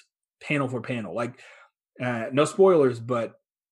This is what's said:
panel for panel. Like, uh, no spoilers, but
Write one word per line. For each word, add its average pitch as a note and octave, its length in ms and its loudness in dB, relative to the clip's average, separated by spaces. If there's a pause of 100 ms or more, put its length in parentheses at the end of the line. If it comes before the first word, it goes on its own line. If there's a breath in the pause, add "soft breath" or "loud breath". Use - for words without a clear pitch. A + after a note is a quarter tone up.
(400)
panel C#3+ 280 -2
for A#2+ 140 -6
panel. G#2+ 320 -8
Like, A#2+ 260 -8 (600 loud breath)
uh, A#2+ 300 -6
no C#3 120 2
spoilers, D3+ 560 4
but A#2 400 -4 (320)